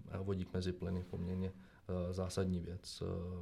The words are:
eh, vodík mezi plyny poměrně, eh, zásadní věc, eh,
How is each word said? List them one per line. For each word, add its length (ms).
eh, 80
vodík 360
mezi 180
plyny 380
poměrně, 420
eh, 240
zásadní 480
věc, 420
eh, 60